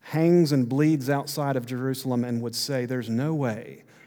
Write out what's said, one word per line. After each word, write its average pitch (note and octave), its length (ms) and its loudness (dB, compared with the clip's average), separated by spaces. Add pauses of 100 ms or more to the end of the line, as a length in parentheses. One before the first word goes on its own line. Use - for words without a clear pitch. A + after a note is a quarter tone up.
hangs E3 500 4
and C3 180 2
bleeds C#3+ 400 2
outside C#3 460 -2
of B2 100 -2
Jerusalem B2+ 580 -2
and A#2+ 200 -2
would A#2 120 -6
say, C3 300 -2
"There's A#2+ 240 -4
no C3 240 0
way A2+ 500 -4 (240)